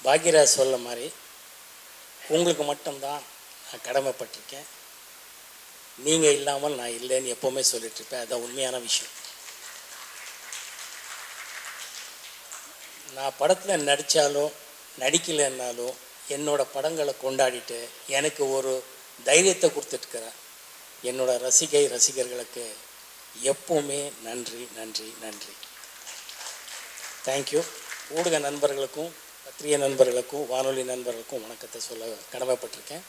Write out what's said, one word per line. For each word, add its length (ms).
பாக்யராஜ் 560
சொல்ல 180
மாதிரி 360
உங்களுக்கு 360
மட்டும்தான் 580
நான் 140
கடமைப்பட்டிருக்கேன். 800
நீங்க 360
இல்லாமல் 440
நான் 140
இல்லைன்னு 460
எப்பவுமே 240
சொல்லிட்டு 400
இருப்பேன். 220
அதான் 200
உண்மையான 360
விஷயம். 340
நான் 260
படத்துல 380
நடிச்சாலும் 600
நடிக்கலைன்னாலும் 920
என்னோட 440
படங்களை 400
கொண்டாடிட்டு 560
எனக்கு 440
ஒரு 320
தைரியத்தை 460
கொடுத்துட்டுருக்கிற 540
என்னோட 340
ரசிகை 500
ரசிகர்களுக்கு 840
எப்பவுமே 680
நன்றி, 520
நன்றி, 460
நன்றி. 320
Thank 300
you. 80
ஊடக 280
நண்பர்களுக்கும் 760
பத்திரிகை 340
நண்பர்களுக்கும் 680
வானொலி 360
நண்பர்களுக்கும் 580
வணக்கத்தை 400
சொல்ல 240
கடமைப்பட்டிருக்கேன். 760